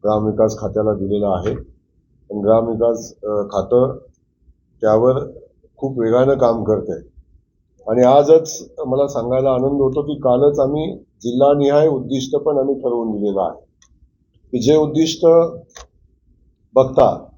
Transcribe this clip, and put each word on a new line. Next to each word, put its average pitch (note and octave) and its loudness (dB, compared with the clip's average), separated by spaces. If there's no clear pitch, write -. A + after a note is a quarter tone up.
ग्रामविकास G#2+ 0
खात्याला G#2+ -2
दिलेला G2+ -4
आहे. F#2 -4
आणि G#2 -8
ग्रामविकास, A2+ 0
अ, - -8
खातं G#2 -2
त्यावर A2+ 2
खूप C3+ -8
वेगानं B2 2
काम A#2 0
करतंय. F#2+ -2
आणि A#2 2
आजच D3 4
मला C#3 0
सांगायला C3 -2
आनंद C3+ 0
होतो C3+ 0
की D3 -6
कालच C#3+ 2
आम्ही D3 -2
जिल्हानिहाय C#3+ 2
उद्दिष्ट C3 -4
पण C#3+ -2
आम्ही C3+ 0
ठरवून A#2+ -4
दिलेलं G2+ -4
आहे E2 -6
की B2+ -4
जे C3+ 4
उद्दिष्ट D#3 0
बघता B2+ 2